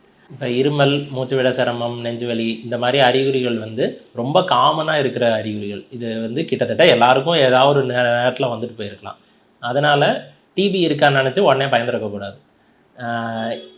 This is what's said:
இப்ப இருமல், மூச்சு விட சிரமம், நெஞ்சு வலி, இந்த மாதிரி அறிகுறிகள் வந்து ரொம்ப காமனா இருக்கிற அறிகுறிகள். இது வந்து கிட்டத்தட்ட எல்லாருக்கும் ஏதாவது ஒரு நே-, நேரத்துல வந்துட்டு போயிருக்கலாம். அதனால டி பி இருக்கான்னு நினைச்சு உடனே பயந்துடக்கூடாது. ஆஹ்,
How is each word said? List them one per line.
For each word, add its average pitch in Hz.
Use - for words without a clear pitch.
இப்ப 127
இருமல், 139
மூச்சு 131
விட 127
சிரமம், 120
நெஞ்சு 117
வலி, 113
இந்த 120
மாதிரி 123
அறிகுறிகள் 127
வந்து 110
ரொம்ப 139
காமனா 156
இருக்கிற 120
அறிகுறிகள். 104
இது 117
வந்து 120
கிட்டத்தட்ட 120
எல்லாருக்கும் 131
ஏதாவது 139
ஒரு 123
நே-, 123
நேரத்துல 123
வந்துட்டு 113
போயிருக்கலாம். 101
அதனால 143
டி 196
பி 185
இருக்கான்னு 143
நினைச்சு 135
உடனே 139
பயந்துடக்கூடாது. 110
ஆஹ், 113